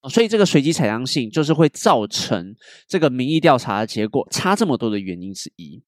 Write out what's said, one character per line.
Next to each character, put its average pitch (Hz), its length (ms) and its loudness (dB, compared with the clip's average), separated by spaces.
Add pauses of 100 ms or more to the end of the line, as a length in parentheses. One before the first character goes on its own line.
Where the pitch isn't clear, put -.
所 226 140 2
以 226 40 4
这 214 120 0
个 202 80 6
随 147 160 4
机 156 100 2
采 151 140 0
样 113 200 -2
性 123 240 -4
就 156 140 0
是 151 80 0
会 160 160 4
造 123 380 2
成 98 480 -6 (340)
这 190 100 -2
个 151 120 2
民 127 180 -4
意 160 100 0
调 143 200 4
查 107 220 -2
的 110 60 -2
结 107 220 -4
果 - 220 -2
差 190 260 -2
这 233 80 0
么 151 100 0
多 113 140 -2
的 104 100 -2
原 92 220 -8
因 95 140 -12
之 - 220 -14
一。 76 320 -20